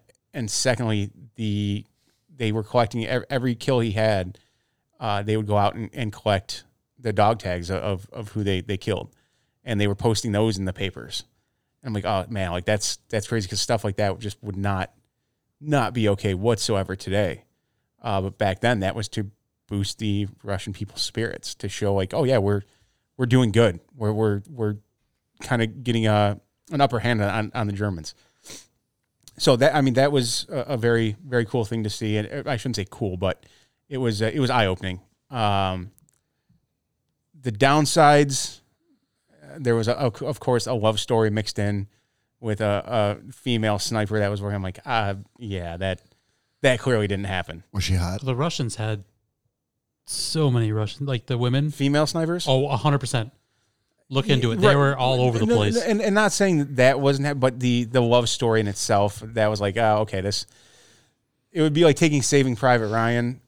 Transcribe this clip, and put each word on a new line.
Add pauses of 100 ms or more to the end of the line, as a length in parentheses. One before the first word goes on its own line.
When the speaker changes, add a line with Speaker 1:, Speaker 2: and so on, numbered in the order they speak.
(340)
Speaker 1:
and
secondly, (240)
the, (500)
they
were
collecting
ev-,
every
kill
he
had. (640)
Uh,
they
would
go
out
and,
and
collect (340)
the
dog
tags
of,
of,
of
who
they,
they
killed, (520)
and
they
were
posting
those
in
the
papers. (580)
And
I'm
like,
"Oh
man,
like,
that's, (100)
that's
crazy,"
'cause
stuff
like
that
just
would
not, (720)
not
be
okay
whatsoever
today. (580)
Uh,
but
back
then,
that
was
to (380)
boost
the (160)
Russian
people's
spirits,
to
show,
like,
"Oh
yeah,
we're, (540)
we're
doing
good. (160)
We're,
we're,
we're (640)
kinda
getting
a, (320)
an
upper
hand
on,
on
the
Germans." (1200)
So
that,
I
mean,
that
was
a,
a
very, (100)
very
cool
thing
to
see,
and
I
shouldn't
say
cool,
but (420)
it
was,
uh,
it
was
eye-opening. (300)
Um, (1500)
the
downsides, (840)
uh,
there
was,
a,
of
course,
a
love
story
mixed
in (540)
with
a, (100)
a
female
sniper
that
was
working.
I'm
like,
"Uh, (220)
yeah,
that, (600)
that
clearly
didn't
happen."
Speaker 2:
Was
she
hot?
Speaker 3:
The
Russians
had (1040)
so
many
Russian,
like,
the
women.
Speaker 1:
Female
snipers?
Speaker 3:
Oh,
a
hundred
percent. (800)
Look
into
it.
They
Speaker 1:
Right.
Speaker 3:
were
all
over
the
Speaker 1:
No,
Speaker 3:
place.
Speaker 1:
no,
and,
and
not
saying
that
that
wasn't,
ha-,
but
the,
the
love
story
in
itself,
that
was
like,
"Oh,
okay,
this," (1080)
it
would
be
like
taking
Saving
Private
Ryan